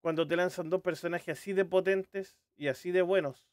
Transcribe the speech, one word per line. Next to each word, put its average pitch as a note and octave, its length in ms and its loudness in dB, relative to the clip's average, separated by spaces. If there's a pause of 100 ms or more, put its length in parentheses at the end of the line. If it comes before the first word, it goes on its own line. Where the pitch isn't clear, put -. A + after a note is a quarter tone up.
cuando D#3+ 260 0
te E3+ 80 0
lanzan F3 340 -2
dos F3+ 120 0
personajes E3+ 560 -4
así G3+ 140 -8
de F#3+ 120 2
potentes F#3+ 760 0 (180)
y C#3+ 120 -4
así - 220 -4
de F#3 120 4
buenos E3+ 500 0